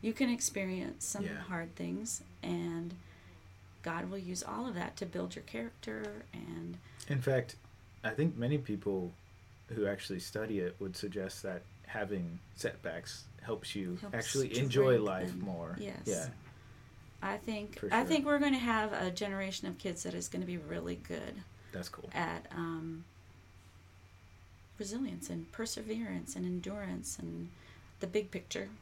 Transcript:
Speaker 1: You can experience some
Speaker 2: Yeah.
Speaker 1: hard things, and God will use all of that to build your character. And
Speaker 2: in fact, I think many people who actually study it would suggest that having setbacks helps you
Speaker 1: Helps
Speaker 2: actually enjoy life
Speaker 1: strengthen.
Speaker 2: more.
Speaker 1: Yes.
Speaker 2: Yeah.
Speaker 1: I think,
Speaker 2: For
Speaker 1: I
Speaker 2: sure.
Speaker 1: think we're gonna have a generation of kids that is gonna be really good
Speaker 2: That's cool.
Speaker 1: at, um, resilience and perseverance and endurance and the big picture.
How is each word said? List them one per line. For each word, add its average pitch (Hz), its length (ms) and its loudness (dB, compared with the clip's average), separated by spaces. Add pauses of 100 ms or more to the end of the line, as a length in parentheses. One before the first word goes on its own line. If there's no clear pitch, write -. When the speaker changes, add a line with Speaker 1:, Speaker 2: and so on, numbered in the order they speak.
Speaker 1:
You 220 120 2
can 262 160 6
experience 190 760 0
some 202 180 0
Speaker 2:
Yeah. - 180 -2
Speaker 1:
hard 170 340 -2
things, 180 460 0 (220)
and 170 500 0 (880)
God 175 300 -2
will 196 80 -2
use 180 240 -4
all 233 240 -2
of 226 80 -2
that - 220 -2
to 185 100 -2
build 180 280 -2
your - 100 -10
character. 220 800 -6 (100)
And 170 440 -6 (300)
Speaker 2:
in 139 140 4
fact, 127 340 4 (480)
I 110 80 2
think 156 260 4
many 127 220 4
people 95 540 0 (560)
who 110 180 2
actually 98 320 0
study 107 400 0
it 90 200 2
would 95 160 -4
suggest 95 460 -2
that 92 200 -2 (260)
having 95 500 0 (180)
setbacks - 680 -4 (180)
helps - 340 -2
you 90 260 0
Speaker 1:
Helps 202 140 -6
Speaker 2:
actually 117 420 2
enjoy 131 420 10
life 92 300 2
Speaker 1:
strengthen. 90 160 -2
Speaker 2:
more. 85 340 -2
Speaker 1:
Yes. - 260 -6
Speaker 2:
Yeah. 87 220 0 (960)
Speaker 1:
I 196 160 0
think, 208 420 -4
Speaker 2:
For 208 120 -2
Speaker 1:
I 226 100 8
Speaker 2:
sure. 269 40 4
Speaker 1:
think 285 200 6
we're 285 140 8
gonna 277 200 8
have 220 320 4
a - 180 2
generation 190 600 0
of 180 80 -4
kids 175 260 -2
that 180 100 -2
is 175 140 -2
gonna 180 180 0
be 175 120 -2
really 160 400 -2
good - 440 -4 (300)
Speaker 2:
That's - 180 -4
cool. - 240 -10
Speaker 1:
at, 165 380 0
um, 165 540 -4 (1700)
resilience 208 520 -2
and 170 220 -4
perseverance 220 840 -2
and 185 100 0
endurance 180 760 -2
and 170 300 -4 (500)
the 190 80 -2
big 202 240 0
picture. 190 380 -4 (120)